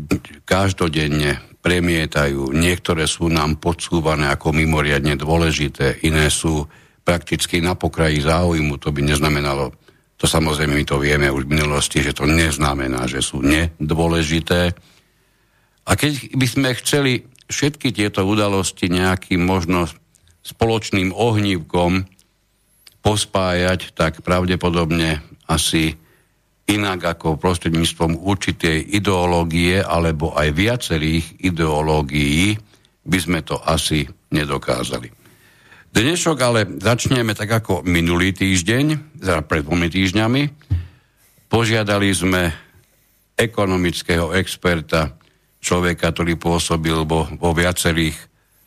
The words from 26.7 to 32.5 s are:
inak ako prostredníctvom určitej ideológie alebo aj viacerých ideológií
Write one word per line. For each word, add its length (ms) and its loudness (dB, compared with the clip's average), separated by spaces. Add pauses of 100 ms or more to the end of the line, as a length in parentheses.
inak 480 -2
ako 160 0
prostredníctvom 880 0
určitej 720 -2
ideológie 880 2
alebo 540 0
aj 180 2
viacerých 880 -2
ideológií 1120 0 (480)